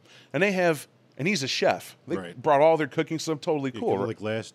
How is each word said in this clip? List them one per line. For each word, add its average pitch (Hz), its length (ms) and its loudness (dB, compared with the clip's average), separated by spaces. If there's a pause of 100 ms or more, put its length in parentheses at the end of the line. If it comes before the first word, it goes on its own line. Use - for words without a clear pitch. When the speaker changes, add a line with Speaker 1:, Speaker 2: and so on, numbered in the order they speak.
(320)
Speaker 1:
And 147 100 0
they 202 100 2
have, 175 340 0 (300)
and 139 100 -4
he's 185 160 0
a 131 60 -4
chef. - 480 -2 (100)
They 180 100 -6
Speaker 2:
Right. 170 240 -10
Speaker 1:
brought 143 200 4
all 160 160 6
their 151 120 0
cooking 160 300 -4
stuff. 156 220 -4
Totally 143 340 -2
Speaker 2:
Yeah, 110 60 -8
Speaker 1:
cool. 131 160 0
Speaker 2:
'cause, 98 100 0
like, - 140 -6
last 107 340 -6